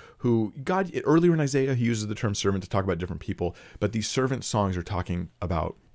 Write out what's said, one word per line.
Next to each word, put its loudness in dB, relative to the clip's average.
who 2
God, -2
earlier 6
in 2
Isaiah, 2
he 2
uses 0
the -4
term -2
servant 0
to -16
talk 0
about -2
different -6
people, -4
but 0
these -2
servant -2
songs 0
are -4
talking -4
about -2